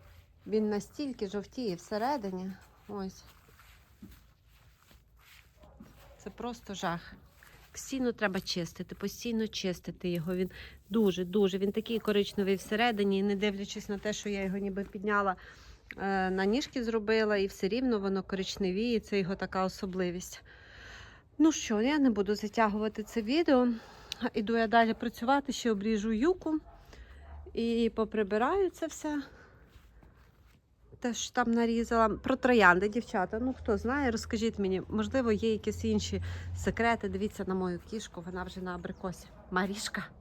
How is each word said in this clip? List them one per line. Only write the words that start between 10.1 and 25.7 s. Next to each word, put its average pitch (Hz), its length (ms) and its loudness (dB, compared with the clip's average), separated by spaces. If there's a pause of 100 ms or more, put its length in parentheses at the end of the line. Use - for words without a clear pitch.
Він 185 160 -2 (380)
дуже-дуже, 190 680 2
він 196 140 0
такий 220 280 -2
коричневий 202 560 2
всередині. 208 640 2
І 196 40 2
не 202 120 2
дивлячись 202 540 -4
на 202 80 -4
те, 208 160 -2
що - 160 -6
я 196 140 -2
його 190 140 -2
ніби 196 260 -4
підняла, 202 520 0 (640)
е, 190 320 0
на 190 160 2
ніжки 247 380 0
зробила, 220 540 2
і 196 100 2
все 196 200 -2
рівно 240 320 2
воно 196 240 0
коричневіє, 196 760 0
це 202 200 -2
його 190 160 0
така 185 280 -2
особливість. 185 800 -4 (960)
Ну 311 140 8
що, 214 300 0
я 285 180 4
не 269 100 6
буду 202 260 2
затягувати 214 680 0
це - 180 -4
відео. 254 460 4 (680)
Іду 226 240 0
я 226 100 2
далі 226 260 6
працювати, 254 600 0
ще - 180 0